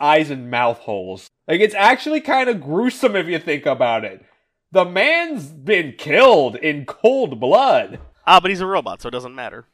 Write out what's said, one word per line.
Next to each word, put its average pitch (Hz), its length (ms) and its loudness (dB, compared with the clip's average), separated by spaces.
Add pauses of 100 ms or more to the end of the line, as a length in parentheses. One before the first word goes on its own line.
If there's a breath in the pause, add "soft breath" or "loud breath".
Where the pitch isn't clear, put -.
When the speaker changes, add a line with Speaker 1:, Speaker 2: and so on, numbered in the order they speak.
Speaker 1:
eyes 151 280 2
and 127 220 -10
mouth 120 280 -2
holes. 95 500 -10 (180)
Like, 170 140 -2
it's 208 140 2
actually 254 460 2
kinda 254 340 -2
gruesome 202 600 -2
if 175 120 -2
you 170 120 -4
think 147 260 -6
about 120 400 0
it. 98 180 -14 (480)
The 180 140 2
man's 269 640 -2
been 156 500 -4
killed 151 580 4
in 147 300 -4
cold 220 540 0
blood. 143 600 2 (280)
Speaker 2:
Ah, 180 120 8
but 180 100 0
he's 185 120 -4
a 185 40 -4
robot, 143 360 -4
so 120 60 -12
it 120 40 -8
doesn't 123 240 -10
matter. 120 380 -14